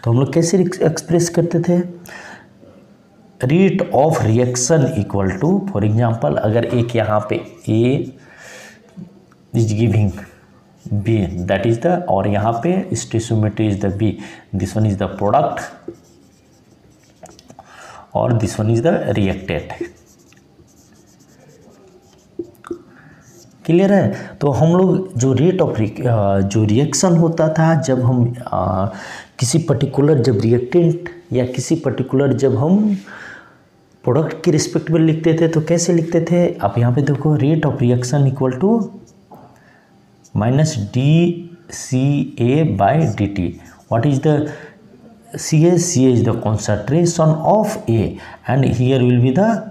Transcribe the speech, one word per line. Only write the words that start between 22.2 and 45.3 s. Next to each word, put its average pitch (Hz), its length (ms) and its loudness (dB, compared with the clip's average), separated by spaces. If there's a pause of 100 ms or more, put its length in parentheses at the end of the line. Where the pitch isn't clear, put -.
Clear 185 280 4
है? - 480 0
तो 143 100 0
हम 160 260 2
लोग - 400 0
जो 123 180 2
rate 175 260 2
of - 140 0
re-, 110 320 -4
अ, 101 320 2
जो 98 240 0
reaction 151 540 2
होता 160 320 2
था 160 320 2
जब 127 240 0
हम, 123 280 2 (140)
अ, 95 440 -2 (480)
किसी 131 180 0
particular 143 640 2
जब 113 200 2
reactant 123 680 2 (240)
या 123 120 0
किसी 127 300 -4
particular 131 580 -2
जब 117 220 0
हम 190 420 2 (1040)
प्रोडक्ट 147 400 -2
के 175 80 2
रिस्पेक्ट - 400 -2
में 165 80 2
लिखते 160 340 2
थे 165 140 2
तो 160 140 0
कैसे 170 320 0
लिखते 170 280 0
थे? 175 360 0
आप - 200 -2
यहाँ 120 160 2
पे 143 80 0
देखो, 151 360 0
rate 151 280 2
of 123 160 -2
reaction 123 460 2
equal 131 320 0
to 202 140 2 (1600)
minus 135 360 0 (220)
D 127 100 0 (680)
C - 280 -4 (380)
A 117 120 2 (300)
by 101 100 4 (240)
D 101 120 -2 (100)
T। 87 100 -2 (460)
What 117 180 0
is 131 160 0
the 151 80 2 (1040)